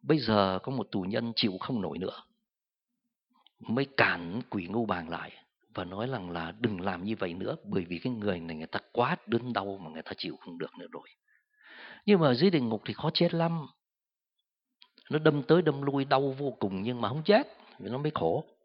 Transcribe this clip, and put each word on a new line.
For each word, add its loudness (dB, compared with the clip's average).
bây 2
giờ 4
có -6
một -4
tù -2
nhân -4
chịu 0
không -4
nổi -4
nữa, -6
mới -2
cản 0
quỷ -4
ngu -2
bàng -4
lại -8
và -4
nói -6
rằng -6
là -6
đừng -2
làm -4
như -2
vậy -4
nữa, -6
bởi -2
vì -6
cái -4
người -2
này -8
người -8
ta -6
quá 2
đớn 0
đau -4
mà -12
người -12
ta -12
chịu -8
không -16
được -10
nữa -14
rồi. -14
Nhưng 8
mà 8
ở 8
dưới 6
địa 4
ngục -2
thì -6
khó 0
chết 4
lắm. 0
Nó 0
đâm 4
tới 6
đâm 2
lui 0
đau 2
vô -4
cùng -2
nhưng -2
mà 0
không -2
chết, 6
vì -8
nó -4
mới -2
khổ. 0